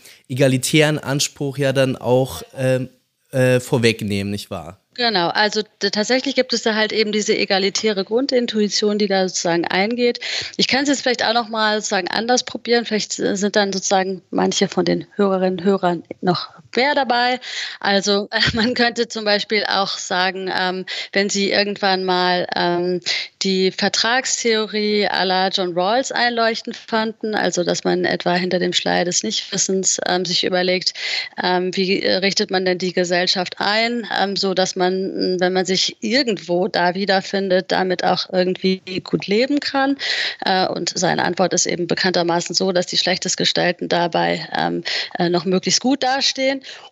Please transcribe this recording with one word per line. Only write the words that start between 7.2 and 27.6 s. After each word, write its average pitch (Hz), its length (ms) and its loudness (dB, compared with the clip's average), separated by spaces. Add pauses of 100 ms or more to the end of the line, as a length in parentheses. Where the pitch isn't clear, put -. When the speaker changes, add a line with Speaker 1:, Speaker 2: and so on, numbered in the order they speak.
Speaker 2:
egalitäre 196 680 0
Grundintuition, 220 960 0
die 208 80 2
da 190 200 2
sozusagen 170 380 0
eingeht. 240 540 0 (360)
Ich - 120 0
kann's 269 200 0
jetzt 277 140 2
vielleicht 247 240 0
auch 220 80 2
noch 226 160 0
mal 214 320 2
sozusagen 190 280 -2
anders 240 340 0
probieren. 233 420 -2
Vielleicht, - 320 -4
äh, - 180 0
sind 196 200 -2
dann 202 180 2
sozusagen 190 560 0
manche 190 380 2
von - 180 0
den 175 300 0
Hörerinnen 185 420 2
und 170 80 -4
Hörern 185 380 2 (180)
noch 180 280 0 (260)
mehr 269 180 4
dabei. 247 460 2 (400)
Also, 202 500 2
<laughs> - 20 -20
äh, 220 240 0
man 233 200 2
könnte 233 320 2
zum 220 180 -8
Beispiel 208 420 0
auch 190 300 0
sagen, 185 580 -2
ähm, 185 300 -2 (260)
wenn 202 160 2
Sie 196 220 0
irgendwann 202 540 0
mal, 180 420 2 (100)
ähm, 175 460 0 (400)
die 190 300 2
Vertragstheorie 214 1400 0
à - 160 0
la 185 240 2
John 185 240 -2
Rawls 202 400 0
einleuchtend 226 640 0
fanden, 220 580 -4
also 180 300 0